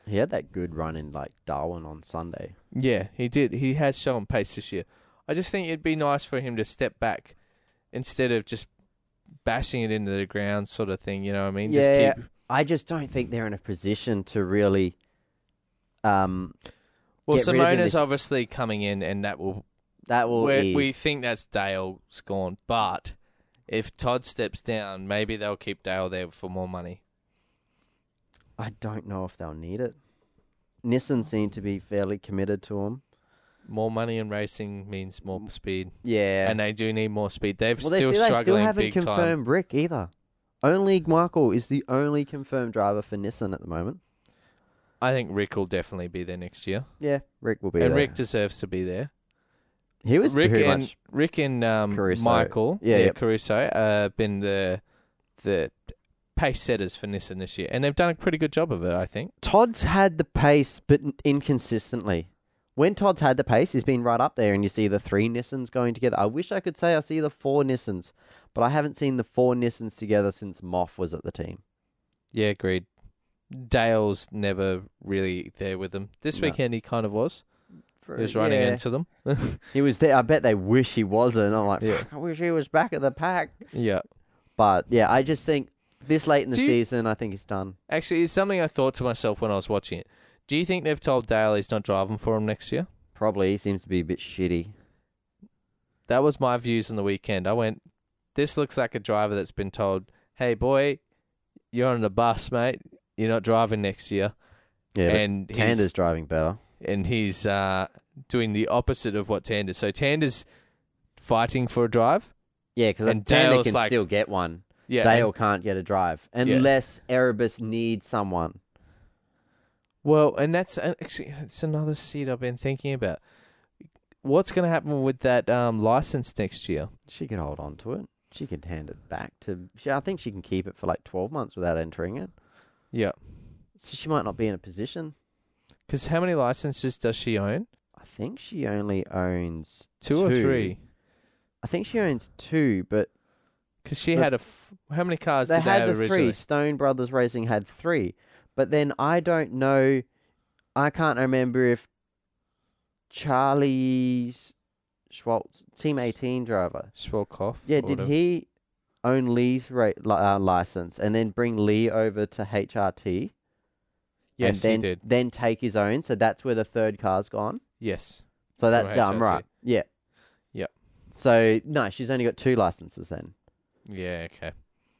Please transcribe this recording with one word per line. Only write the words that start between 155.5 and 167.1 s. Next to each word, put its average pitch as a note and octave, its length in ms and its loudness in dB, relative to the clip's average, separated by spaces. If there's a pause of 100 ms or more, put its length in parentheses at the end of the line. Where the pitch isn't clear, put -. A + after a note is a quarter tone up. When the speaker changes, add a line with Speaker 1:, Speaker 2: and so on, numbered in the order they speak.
Speaker 1:
Team D3 220 -2
eighteen B2 440 -4
driver. G2 520 -4
Speaker 2:
Schwalkoff - 720 -6
Speaker 1:
Yeah, D3 120 2
Speaker 2:
or C3+ 40 2
Speaker 1:
did D3 80 -2 (100)
Speaker 2:
whatever. C3 120 -2
Speaker 1:
he E3+ 360 0 (560)
own B2+ 300 2
Lee's B2 380 2
ra-, A#2+ 220 2 (100)
li-, A2 120 0
uh, G2 240 4
license F2+ 600 0
and G#2+ 160 0
then A2+ 140 0
bring A#2 280 -2
Lee G#2+ 320 4
over G#2+ 360 0
to G2+ 260 -8
H G#2 240 -2
R G2 160 2
T? G#2 420 -4 (1040)
Speaker 2:
Yes, G#2 260 0
Speaker 1:
and A2 80 4
then, A2+ 100 2
Speaker 2:
he - 80 -
did. F2+ 140 -4
Speaker 1:
then B2 280 2
take A#2 300 0
his G#2+ 140 -2
own. G#2+ 280 2
So C3 100 -4
that's A2 320 2
where B2+ 100 0
the A2 100 0
third A2 340 -2
car's F#2+ 300 0